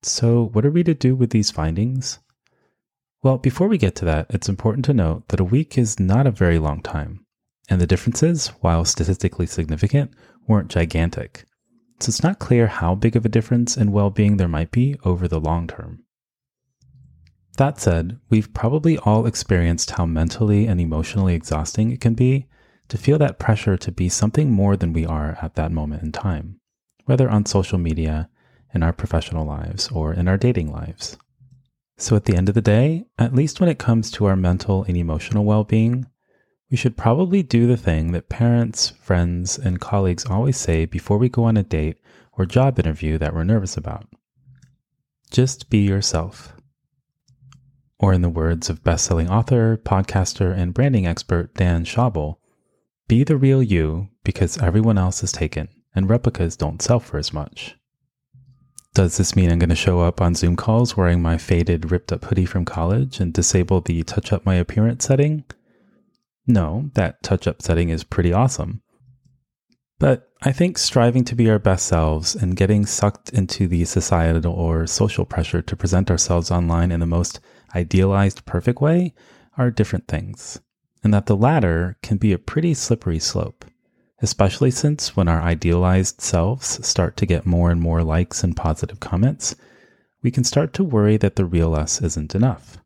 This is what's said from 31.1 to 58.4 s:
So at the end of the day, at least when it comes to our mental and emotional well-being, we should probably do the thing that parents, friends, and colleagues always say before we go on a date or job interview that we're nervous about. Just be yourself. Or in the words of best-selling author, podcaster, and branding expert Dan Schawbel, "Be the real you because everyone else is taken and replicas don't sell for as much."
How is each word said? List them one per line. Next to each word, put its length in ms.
So 180
at 80
the 120
end 120
of 60
the 80
day, 420
at 160
least 260
when 80
it 100
comes 340
to 120
our 120
mental 480
and 120
emotional 480
well-being, 600
we 60
should 200
probably 460
do 240
the 100
thing 360
that 160
parents, 640
friends, 680
and 220
colleagues 440
always 320
say 300
before 320
we 100
go 140
on 140
a 80
date 340
or 80
job 320
interview 400
that 160
we're 80
nervous 340
about. 300
Just 360
be 100
yourself. 760
Or 140
in 100
the 60
words 420
of 140
best-selling 440
author, 480
podcaster, 800
and 160
branding 360
expert 460
Dan 300
Schawbel, 520
"Be 160
the 120
real 280
you 460
because 360
everyone 380
else 280
is 80
taken 360
and 160
replicas 480
don't 240
sell 200
for 180
as 140
much." 440